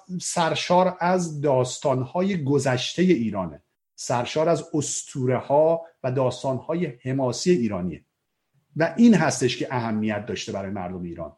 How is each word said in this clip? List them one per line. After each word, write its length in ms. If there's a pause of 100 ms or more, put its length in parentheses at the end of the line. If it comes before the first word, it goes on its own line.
(220)
سرشار 800
از 420
داستان‌های 1000
گذشتهٔ 600
ایرانه، 580 (340)
سرشار 540
از 240
اسطوره‌ها 1080 (220)
و 80
داستان‌های 760 (180)
حماسی 480
ایرانیه 540 (720)
و 200
این 160
هستش 440
که 140
اهمیت 540
داشته 260
برای 200
مردم 320
ایران. 340